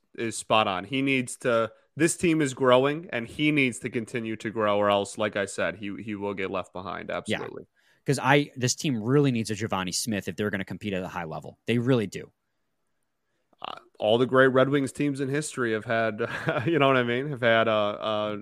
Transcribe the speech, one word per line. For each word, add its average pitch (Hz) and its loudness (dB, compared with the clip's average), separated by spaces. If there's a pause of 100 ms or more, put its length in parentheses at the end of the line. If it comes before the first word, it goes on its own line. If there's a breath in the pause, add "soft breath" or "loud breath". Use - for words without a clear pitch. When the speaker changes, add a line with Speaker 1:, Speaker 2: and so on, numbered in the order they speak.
(160)
Speaker 1:
is 113 -6
spot 110 2
on. 92 -4
He 131 -4
needs 135 -2
to, 113 0 (240 soft breath)
this 160 0
team 160 2
is 135 0
growing, 135 4
and 117 -6
he 151 0
needs 131 2
to 123 -6
continue 113 -6
to 110 -8
grow, 104 0
or 104 4
else, 101 0
like 107 0
I 101 0
said, 95 -4
he, 101 -8
he 107 -8
will 101 -6
get 95 -6
left 92 -6
behind. 87 -10
Speaker 2:
Yeah. 85 -4
Speaker 1:
Absolutely. - -8 (380)
Speaker 2:
'Cause 143 0
I, 143 4
this 123 0
team 127 -2
really 135 4
needs 113 -2
a 110 -2
Givani 95 -4
Smith 104 -4
if 92 -8
they're 104 -2
gonna 95 -4
compete 104 -8
at 92 -4
a 85 -8
high 87 -8
level. 78 -12
They 117 2
really 117 2
do. - -12 (1300)
Speaker 1:
Uh, - -12 (220)
all 110 4
the 127 4
great 131 6
Red 131 4
Wings 135 0
teams 143 -4
in 135 -4
history 135 -4
have 107 -4
had, 113 -2 (180)
<laughs> 147 0
you 160 2
know 139 6
what 135 6
I 123 4
mean? 123 -2
Have 123 -6
had 113 6
a, - 2
a 107 0